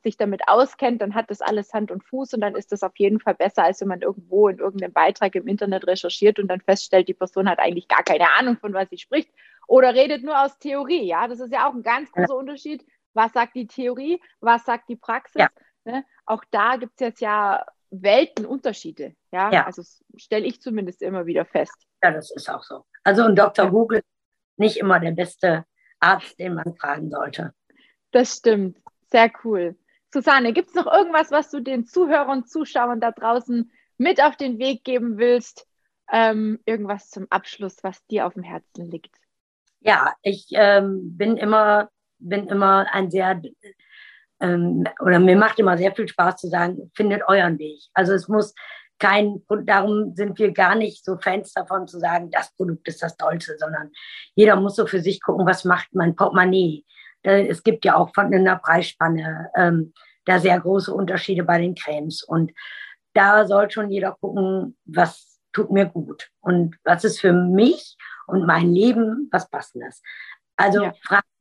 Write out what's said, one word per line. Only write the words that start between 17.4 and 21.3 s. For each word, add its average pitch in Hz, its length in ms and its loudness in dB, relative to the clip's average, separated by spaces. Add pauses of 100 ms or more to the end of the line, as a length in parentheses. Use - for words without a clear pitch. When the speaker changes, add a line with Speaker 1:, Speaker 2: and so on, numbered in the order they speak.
Speaker 1:
Weltenunterschiede, 202 1200 -2 (180)
ja, 190 200 0
Speaker 2:
Ja. 165 140 2
Speaker 1:
also 175 160 -14
das - 220 -20 (120)
stell 214 280 -4
ich - 160 -8
zumindest 202 420 -8
immer 180 240 -8
wieder 170 180 -2